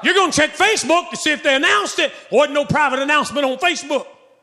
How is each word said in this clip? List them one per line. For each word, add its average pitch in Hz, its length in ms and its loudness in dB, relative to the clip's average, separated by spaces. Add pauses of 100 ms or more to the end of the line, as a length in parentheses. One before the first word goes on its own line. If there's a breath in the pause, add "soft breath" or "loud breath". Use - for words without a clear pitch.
You're 339 100 2
gonna 370 180 2
check 302 240 0
Facebook 349 560 0
to - 60 -10
see - 140 -2
if 302 100 -2
they 277 140 2
announced 370 440 0
it. 294 120 -2 (180)
Wasn't 277 240 2
no 294 120 0
private 277 340 0
announcement 277 460 0
on 262 120 -2
Facebook. 294 480 -2 (380)